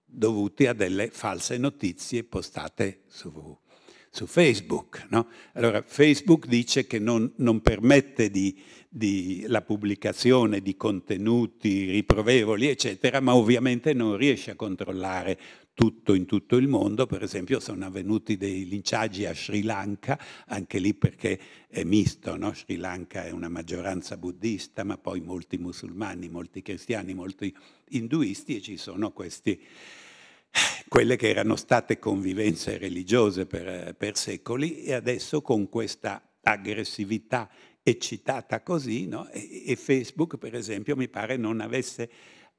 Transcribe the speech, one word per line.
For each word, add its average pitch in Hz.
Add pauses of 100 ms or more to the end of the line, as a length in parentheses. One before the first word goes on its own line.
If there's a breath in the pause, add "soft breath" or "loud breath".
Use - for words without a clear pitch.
dovuti 110
a 120
delle 101
false 107
notizie 120
postate 95
su, 78 (540 soft breath)
su -
Facebook, 107
no? 113 (260 loud breath)
Allora 113
Facebook 151
dice 120
che 117
non, 117
non 113
permette 117
di, 98 (300 loud breath)
di, 98
la 110
pubblicazione 104
di 95
contenuti 101
riprovevoli, 107
eccetera, 127
ma 127
ovviamente 123
non 110
riesce 120
a 92
controllare 95 (360 loud breath)
tutto 110
in 92
tutto 107
il 131
mondo. 107
Per 95
esempio 95
sono 101
avvenuti 101
dei 95
linciaggi 104
a 85
Sri 101
Lanka, 101 (280 loud breath)
anche 98
lì 101
perché - (280 loud breath)
è 123
misto, 95
no? 101
Sri -
Lanka 90
è 85
una 85
maggioranza 87
buddista, 98
ma 98
poi 90
molti 87
musulmani, 90
molti 87
cristiani, 92
molti 95 (340 soft breath)
induisti, 117
e 98
ci 95
sono 98
questi, 92 (1300 loud breath)
quelle 120
che 113
erano 104
state -
convivenze 98
religiose 92
per, 87
per 104
secoli, 135
e 139
adesso 123
con 107
questa 104 (220)
aggressività 107 (340 soft breath)
eccitata -
così, 123
no? -
E, -
e 123
Facebook, 139
per 117
esempio, 110
mi 127
pare 113
non 113
avesse, 120 (500 loud breath)